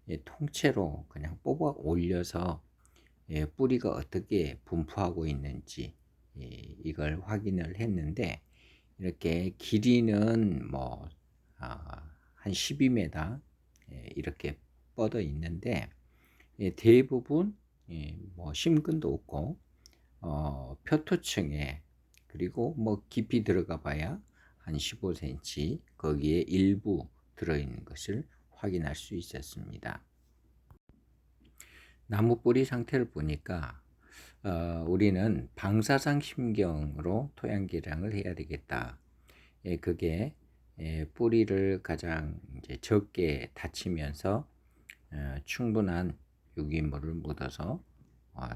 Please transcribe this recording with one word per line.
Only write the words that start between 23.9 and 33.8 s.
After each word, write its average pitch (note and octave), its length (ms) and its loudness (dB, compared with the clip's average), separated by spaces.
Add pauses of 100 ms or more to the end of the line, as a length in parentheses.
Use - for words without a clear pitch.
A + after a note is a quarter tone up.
한 D#2 180 -6
십오 F#2 360 -4
센티 D2 680 -4 (160)
거기에 D2+ 440 2
일부 F#2+ 640 2 (280)
들어있는 D2 500 -2
것을 A2 420 -8 (240)
확인할 E2+ 440 -2
수 - 200 -10
있었습니다. - 880 -10 (2000)
나무 A2+ 360 4
뿌리 A#2+ 220 6
상태를 B2 460 0
보니까, D2+ 720 -4 (600)